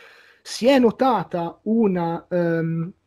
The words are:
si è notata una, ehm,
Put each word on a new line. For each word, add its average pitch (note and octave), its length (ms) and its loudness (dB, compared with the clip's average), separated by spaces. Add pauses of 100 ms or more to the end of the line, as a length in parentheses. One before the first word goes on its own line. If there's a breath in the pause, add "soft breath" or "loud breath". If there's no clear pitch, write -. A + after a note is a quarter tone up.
(420 soft breath)
si - 240 -6
è C#4 120 6
notata G3 840 0
una, F#3 640 0
ehm, E3 640 -2 (160)